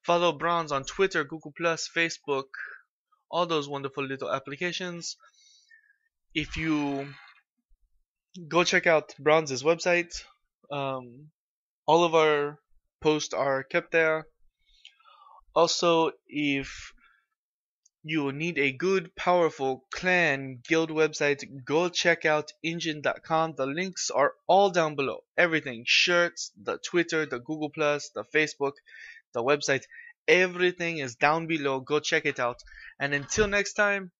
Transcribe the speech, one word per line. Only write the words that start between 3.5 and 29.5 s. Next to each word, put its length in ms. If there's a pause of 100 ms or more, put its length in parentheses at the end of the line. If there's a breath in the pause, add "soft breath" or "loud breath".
wonderful 380
little 260
applications. 880 (1160 soft breath)
If 220
you 580 (1300 loud breath)
go 160
check 240
out 320
Bronze's 420
website, 520 (580)
um, 560 (580)
all 200
of 100
our 440 (420)
posts 320
are 300
kept 280
there. 340 (1300 soft breath)
Also, 580 (180)
if 640 (1080 soft breath)
you 300
need 260
a 140
good, 460
powerful 760
clan 720
guild 260
website, 520 (220)
go 240
check 340
out 300 (100)
Engine 380
dot 220
com. 340
The 80
links 440
are 220 (160)
all 220
down 260
below. 300 (120)
Everything, 480
shirts, 680 (100)
the 140
Twitter, 480
the 140
Google 300
Plus, 460
the 80 (100)
Facebook, 400 (600 loud breath)
the 100
website, 400 (440 loud breath)